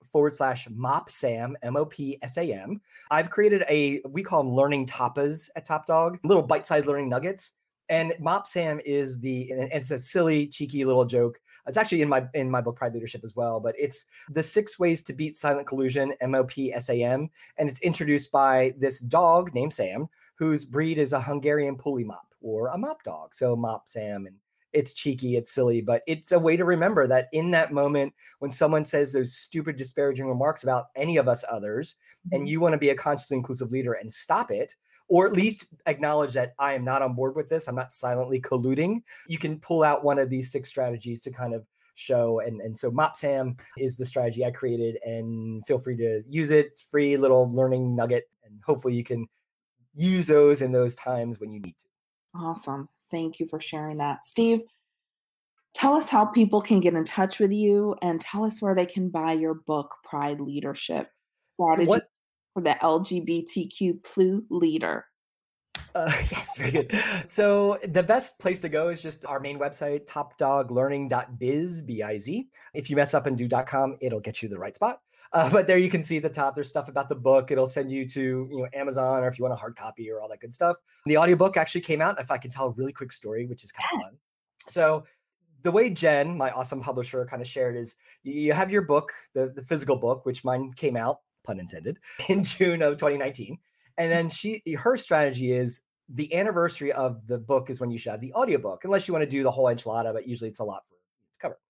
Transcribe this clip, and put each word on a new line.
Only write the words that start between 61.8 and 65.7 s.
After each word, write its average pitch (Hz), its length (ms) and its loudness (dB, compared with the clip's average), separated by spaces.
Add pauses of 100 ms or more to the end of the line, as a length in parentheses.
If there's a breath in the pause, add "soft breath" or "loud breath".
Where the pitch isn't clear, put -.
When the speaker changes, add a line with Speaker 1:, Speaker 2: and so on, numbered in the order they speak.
Speaker 1:
what - 200 4 (460)
Speaker 2:
for 185 80 -4
the 151 200 2
L 160 180 4
G 185 200 -2
B 165 220 -2
T 165 240 -6
Q 175 380 -2
plus 190 360 2 (100)
Leader. 156 560 0 (880)